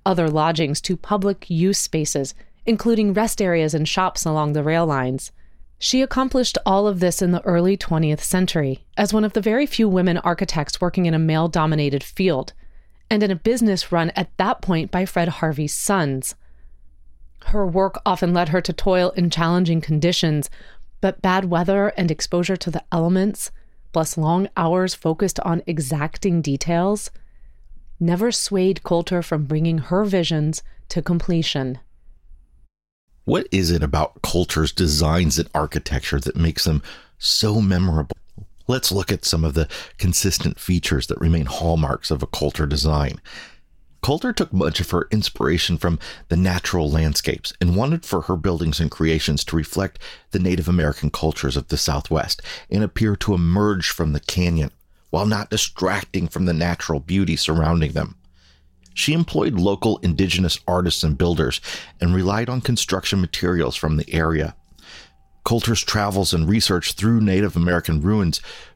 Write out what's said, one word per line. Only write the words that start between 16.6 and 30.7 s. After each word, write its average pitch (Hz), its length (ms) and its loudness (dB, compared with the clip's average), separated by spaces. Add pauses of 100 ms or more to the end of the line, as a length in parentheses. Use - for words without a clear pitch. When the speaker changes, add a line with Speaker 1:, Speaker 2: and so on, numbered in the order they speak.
Speaker 1:
Her 202 160 4
work 185 380 0
often 180 280 2
led 170 160 2
her 175 140 2
to - 100 -2
toil 185 380 2
in 175 200 0
challenging 170 500 2
conditions, 156 680 0 (500)
but 190 220 -2
bad 185 220 2
weather 180 440 2
and 175 220 0
exposure 175 460 -2
to 175 160 -6
the 165 180 -4
elements, 185 640 0 (400)
plus 160 260 0
long 170 380 2
hours 180 380 0
focused 170 460 -2
on 165 260 -2
exacting 160 760 -2
details, 170 680 0 (920)
never 180 320 2
swayed 190 500 0
Coulter 175 400 0
from 151 220 -2
bringing 156 340 0
her 180 260 0
visions 160 600 0 (240)